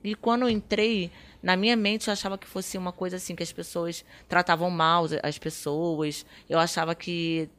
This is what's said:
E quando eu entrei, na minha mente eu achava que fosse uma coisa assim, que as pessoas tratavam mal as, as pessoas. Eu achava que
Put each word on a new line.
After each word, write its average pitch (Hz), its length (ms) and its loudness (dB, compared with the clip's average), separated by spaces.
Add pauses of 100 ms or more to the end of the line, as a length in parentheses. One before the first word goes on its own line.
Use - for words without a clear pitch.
E 208 120 -2
quando 233 280 2
eu 247 60 2
entrei, 208 600 0 (320)
na 185 140 4
minha 220 180 4
mente 214 340 0
eu 208 40 0
achava 196 260 -4
que - 80 -16
fosse - 320 -8
uma 180 140 -4
coisa 180 240 -4
assim, 180 180 -8
que 175 80 -8
as 165 100 -6
pessoas 170 520 -6 (240)
tratavam 175 420 4
mal 165 340 4
as, 147 80 -2 (100)
as 147 160 -2
pessoas. 156 880 -2 (220)
Eu 165 100 2
achava 165 360 2
que 165 540 -2 (100)